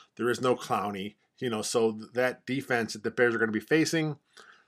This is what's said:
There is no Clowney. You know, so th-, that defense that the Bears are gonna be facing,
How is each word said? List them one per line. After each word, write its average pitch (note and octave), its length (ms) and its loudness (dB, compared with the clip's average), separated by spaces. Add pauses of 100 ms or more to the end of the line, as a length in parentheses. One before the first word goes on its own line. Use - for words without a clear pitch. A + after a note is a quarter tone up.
(160)
There A2+ 140 -2
is A#2 100 -2
no B2 160 2
Clowney. G#2 600 -4 (240)
You B2+ 100 -4
know, G#2+ 140 -4
so A2+ 300 2
th-, G#2+ 200 -12
that B2 320 -2
defense B2+ 480 -2
that G#2+ 80 -10
the A2+ 80 -4
Bears A#2+ 240 4
are A2+ 60 -2
gonna A2 120 2
be G#2 80 0
facing, D#3 580 2 (500)